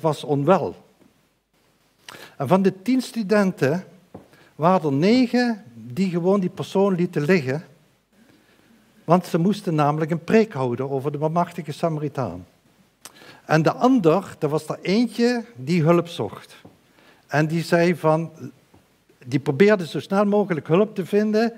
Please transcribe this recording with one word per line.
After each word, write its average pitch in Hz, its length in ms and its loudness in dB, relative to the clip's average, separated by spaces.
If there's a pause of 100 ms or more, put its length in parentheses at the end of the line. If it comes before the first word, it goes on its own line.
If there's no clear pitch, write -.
was 156 220 -2
onwel. 143 520 2 (1600)
En 139 100 -6
van 190 140 4
de 190 200 0
tien 254 200 0
studenten 190 840 0 (720)
waren 160 340 2
er 135 60 0
negen 233 680 2 (100)
die 123 360 -4
gewoon 175 300 0
die 180 100 -2
persoon 190 460 -2
lieten 175 260 -2
liggen, 147 420 0 (1400)
want 180 220 2
ze - 120 -4
moesten 170 380 0
namelijk 151 360 0
een 170 120 -4
preek 220 300 2
houden 131 360 -4
over 139 220 -4
de 147 60 -8
barmhartige 160 540 -4
Samaritaan. 139 760 -6 (1040)
En 156 120 4
de 156 120 2
ander, 196 680 2
er 151 100 -2
was 151 180 -4
er 143 140 -10
eentje 233 600 0 (120)
die 156 280 0
hulp 170 240 4
zocht. - 480 -10 (720)
En 151 200 0
die 160 160 -2
zei 170 320 2
van, 160 360 0 (920)
die 131 140 -2
probeerde 185 480 2
zo 156 120 -8
snel 196 260 0
mogelijk 196 420 0
hulp 208 280 2
te 185 100 -6
vinden 214 520 0